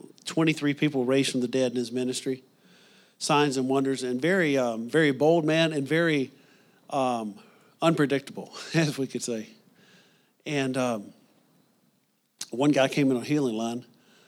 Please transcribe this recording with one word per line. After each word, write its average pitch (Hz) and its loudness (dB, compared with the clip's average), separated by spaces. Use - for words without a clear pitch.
twenty-three 151 0
people 139 0
raised 135 2
from 131 -2
the 123 -2
dead 127 0
in 123 -2
his 120 -4
ministry. 127 -4
Signs 143 2
and 131 0
wonders, 135 0
and 127 -2
very, 156 2
um, 117 -2
very 151 4
bold 156 4
man 160 2
and 139 -2
very, 156 0
um, 120 -2
unpredictable, 143 0
<laughs> - -12
as 151 0
we 135 -2
could 123 -8
say. 110 -6
And, 135 -2
um, 120 -4
one 139 0
guy 135 4
came 135 2
in 127 2
a 113 -6
healing 135 0
line 117 -6